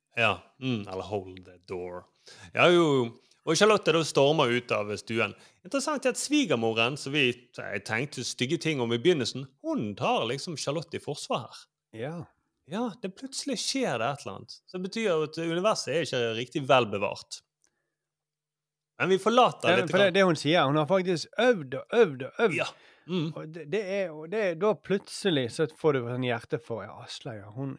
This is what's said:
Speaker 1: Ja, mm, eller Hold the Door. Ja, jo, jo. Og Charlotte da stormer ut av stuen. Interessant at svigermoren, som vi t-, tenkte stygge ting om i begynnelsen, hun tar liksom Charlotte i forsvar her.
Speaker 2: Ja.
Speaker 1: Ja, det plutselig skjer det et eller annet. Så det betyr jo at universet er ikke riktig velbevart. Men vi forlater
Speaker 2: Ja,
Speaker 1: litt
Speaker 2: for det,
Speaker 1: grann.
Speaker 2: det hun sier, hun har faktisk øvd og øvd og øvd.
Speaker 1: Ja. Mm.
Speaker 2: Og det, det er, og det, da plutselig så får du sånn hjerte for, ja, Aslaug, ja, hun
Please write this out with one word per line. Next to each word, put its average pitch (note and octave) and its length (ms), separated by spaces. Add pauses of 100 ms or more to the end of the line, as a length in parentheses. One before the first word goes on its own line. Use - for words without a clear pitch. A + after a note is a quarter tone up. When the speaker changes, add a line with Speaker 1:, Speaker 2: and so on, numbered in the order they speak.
(160)
Speaker 1:
Ja, A2+ 160 (260)
mm, B2 300
eller F#2+ 180
Hold F#2 380
the F2+ 240
Door. F2+ 400 (480)
Ja, A#2+ 100
jo, F3 300
jo. B2+ 80 (420)
Og E3 100
Charlotte G3+ 380
da E3+ 80
stormer C#3+ 480
ut B2 240
av G#2 220
stuen. A2 340 (340)
Interessant C#4 420
at B3 120
svigermoren, B2+ 800
som C#3 160
vi C#3 160 (240)
t-, G2+ 320
tenkte B2 400
stygge C3+ 340
ting D3+ 220
om A#2 100
i A#2+ 60
begynnelsen, C#3 480 (160)
hun C#4+ 320
tar F3+ 320
liksom C#3 320
Charlotte D#3 400
i - 20
forsvar D3 460
her. - 160 (320)
Speaker 2:
Ja. C3 220 (520)
Speaker 1:
Ja, G3 140 (140)
det F#3+ 180
plutselig C4 480
skjer A3+ 400
det B2 80
et C#3+ 160
eller G2+ 140
annet. - 180
Så - 180
det F#3 60
betyr G#3+ 240
jo D#3+ 160
at D3+ 160
universet E3 560
er E3 80
ikke B2 220 (100)
riktig B2+ 320
velbevart. G#2+ 720 (1600)
Men C#3+ 100
vi F#3 140
forlater A3 480
Speaker 2:
Ja, F3+ 80
Speaker 1:
litt D#3+ 140
Speaker 2:
for F#3+ 100
det, G3 80
Speaker 1:
grann. E3+ 40
Speaker 2:
det F#3+ 120
hun E3 100
sier, D3+ 300
hun C#3+ 100
har D#3 100
faktisk F3+ 500
øvd F3+ 420
og - 160
øvd E3 320
og - 160
øvd. F3+ 160
Speaker 1:
Ja. D3+ 80 (380)
Mm. E3 260
Speaker 2:
Og D#3 240
det, E3 140
det F#3+ 200
er, F#3+ 220
og D#3 180
det, G#3+ 140 (140)
da G3+ 180
plutselig F3 800
så D#3+ 160
får D3+ 260
du C3 80
sånn B2 240
hjerte A#2+ 340
for, G#2+ 240
ja, - 140
Aslaug, A#2+ 400
ja, G2+ 120
hun C3 280